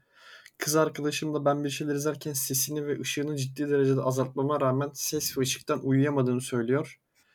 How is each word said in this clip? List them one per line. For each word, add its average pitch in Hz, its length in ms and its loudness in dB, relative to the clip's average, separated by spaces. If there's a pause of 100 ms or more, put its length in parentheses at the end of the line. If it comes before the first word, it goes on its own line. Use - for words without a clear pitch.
(580)
Kız - 180 -2
arkadaşım 156 580 0
da 147 120 -2
ben 143 180 2
bir 143 60 -2
şeyler 147 260 -2
izlerken 143 380 -2
sesini 143 540 -2
ve 139 140 -2
ışığını 147 360 -2
ciddi 135 320 -4
derecede 135 320 4
azaltmama 135 600 0
rağmen 135 320 2
ses - 440 -4
ve 135 40 2
ışıktan 131 420 -2
uyuyamadığını 135 580 2
söylüyor. 127 580 -2 (360)